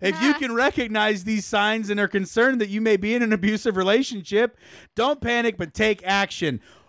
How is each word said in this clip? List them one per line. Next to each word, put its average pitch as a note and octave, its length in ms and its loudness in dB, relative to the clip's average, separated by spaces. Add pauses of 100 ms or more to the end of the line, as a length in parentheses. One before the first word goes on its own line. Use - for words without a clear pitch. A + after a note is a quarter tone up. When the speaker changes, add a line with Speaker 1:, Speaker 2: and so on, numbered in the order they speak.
Speaker 1:
If G#3+ 200 0
you C#4 100 4
Speaker 2:
Nah. D4 60 0
Speaker 1:
can C4 160 -4
recognize A3 720 0
these G#3+ 200 -2
signs G#3+ 440 -2
and G#3 100 -2
are G3+ 80 2
concerned A3+ 540 0
that G#3 80 -2
you G#3 100 -4
may A3 160 2
be G#3 200 0
in A#3+ 80 2
an A3 100 2
abusive G#3 420 0
relationship, G#3+ 800 0 (400)
don't C#4 240 0
panic, A#3 380 0
but E3+ 160 -8
take G#3+ 320 0
action. F#3 560 -2 (280)